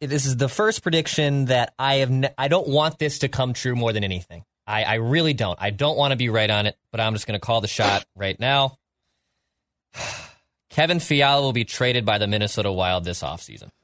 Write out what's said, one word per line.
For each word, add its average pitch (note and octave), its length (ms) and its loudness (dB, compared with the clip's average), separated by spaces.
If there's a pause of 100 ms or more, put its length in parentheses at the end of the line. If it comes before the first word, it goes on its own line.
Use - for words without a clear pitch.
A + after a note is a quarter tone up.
it, D3 80 -6
this C3+ 180 0
is C3 100 0
the C3 120 0
first G#3+ 340 0
prediction D3+ 640 2
that B2 320 2
I C#3 180 2
have. C3+ 140 2
Ne- C3 260 0
I C3+ 120 0
don't E3+ 200 2
want D3+ 300 2
this D3 220 -2
to C#3 80 0
come B2+ 260 -2
true B2 220 -2
more A#2 160 0
than G#2+ 120 -2
anything. F2+ 400 -8 (220)
I, G#2+ 180 -2
I G#2+ 100 0
really C#3+ 380 2
don't. G#2+ 300 -2
I G#2 80 0
don't C#3 260 0
wanna C#3 200 2
be A#2+ 120 0
right A2 220 2
on G#2 160 2
it, G#2 100 -4 (160)
but A2 80 -4
I'm A2 140 0
just G#2 120 -6
gonna G#2+ 140 -4
call A#2 200 0
the G#2 80 -4
shot G2+ 420 0
<sighs> - 60 -20
right G2 220 -4
now. C3+ 400 0 (1160)
<sighs> - 40 -18 (720)
Kevin E3 300 2
Fiala C#3+ 420 4
will C3+ 100 0
be A2+ 120 0
traded B2 400 0
by G#2 140 2
the G#2 80 0
Minnesota G#2 460 -2
Wild F#2 320 0
this F2 180 -8
offseason. C2+ 480 -12 (120)